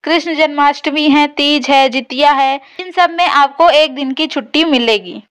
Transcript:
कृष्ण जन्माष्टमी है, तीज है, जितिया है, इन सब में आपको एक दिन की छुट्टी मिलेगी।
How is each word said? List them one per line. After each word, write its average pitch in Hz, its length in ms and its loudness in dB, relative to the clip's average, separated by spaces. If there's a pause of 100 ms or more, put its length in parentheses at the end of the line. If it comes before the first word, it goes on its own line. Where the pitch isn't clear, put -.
कृष्ण 330 320 -2
जन्माष्टमी 294 720 0
है, 294 180 4
तीज 285 420 -2
है, 269 200 4
जितिया 269 420 0
है, 277 300 0 (180)
इन 370 120 -12
सब 349 180 0
में 339 180 -2
आपको 285 420 2
एक 294 260 2
दिन 269 160 -6
की 311 160 -4
छुट्टी 302 380 -4
मिलेगी। 220 640 -2